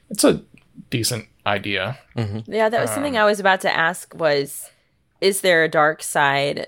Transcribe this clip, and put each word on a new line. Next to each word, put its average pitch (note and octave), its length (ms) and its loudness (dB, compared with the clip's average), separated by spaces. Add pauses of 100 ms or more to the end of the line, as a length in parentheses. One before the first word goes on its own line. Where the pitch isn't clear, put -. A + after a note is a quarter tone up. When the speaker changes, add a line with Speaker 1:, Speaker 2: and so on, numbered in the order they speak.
(120)
Speaker 1:
It's G#3 120 -2
a A#3 180 4 (500)
decent A2+ 340 -4 (220)
idea. G2+ 500 -2 (180)
Speaker 2:
Mm-hmm. A2 360 -6
Speaker 3:
Yeah, A3 180 2
that A3+ 120 -2
was A3+ 100 -2
something C#4 260 -2
Speaker 1:
Um, G#3+ 60 4
Speaker 3:
I - 20 4
was G#3 140 2
about F#3+ 220 2
to F#3 140 0
ask E3 400 -2
was, C#3+ 540 -2 (520)
is F#3+ 200 2
there E3+ 220 4
a D#3+ 60 2
dark D#3 340 2
side C#3 640 0